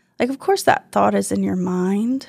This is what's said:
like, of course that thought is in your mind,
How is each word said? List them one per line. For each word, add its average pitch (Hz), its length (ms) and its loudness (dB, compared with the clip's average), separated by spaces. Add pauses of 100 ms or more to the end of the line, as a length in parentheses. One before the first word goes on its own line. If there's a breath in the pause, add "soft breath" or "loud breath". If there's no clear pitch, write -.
(200)
like, 247 100 0
of 269 80 -8
course - 240 0
that - 300 0
thought 202 240 2
is 196 160 -2
in 196 100 0
your 190 140 -2
mind, 190 720 -2